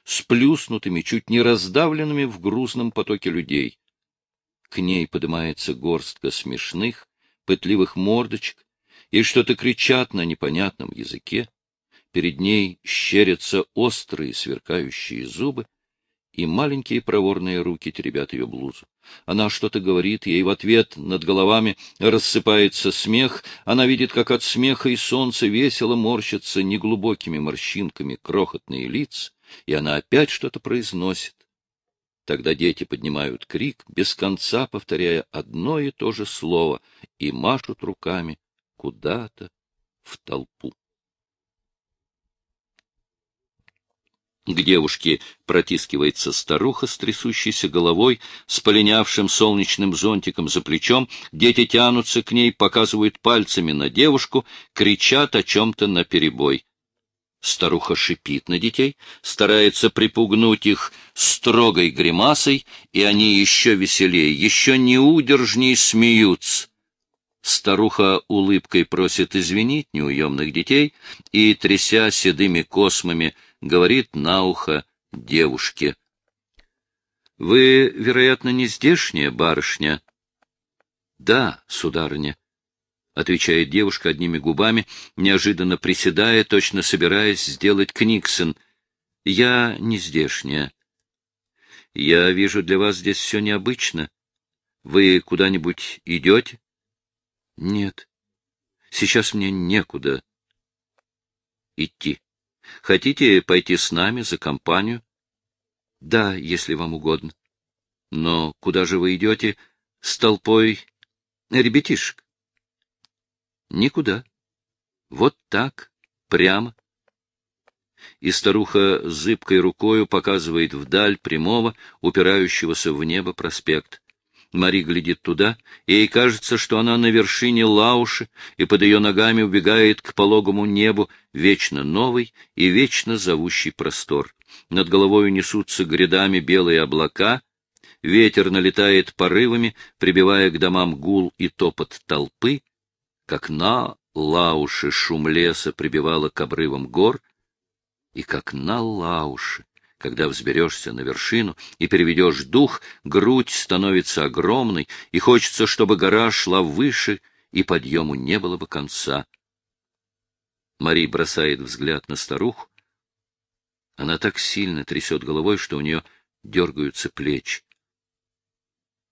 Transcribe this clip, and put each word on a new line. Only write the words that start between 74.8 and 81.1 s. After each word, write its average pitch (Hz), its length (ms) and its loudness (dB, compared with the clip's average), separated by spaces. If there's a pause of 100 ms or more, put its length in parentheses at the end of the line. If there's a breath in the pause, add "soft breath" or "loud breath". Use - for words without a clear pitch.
девушке: 65 840 -2 (1400)
"Вы, 131 580 6
вероятно, 127 540 0
не 127 180 0
здешняя 110 640 0
барышня?" 76 720 -2 (1200)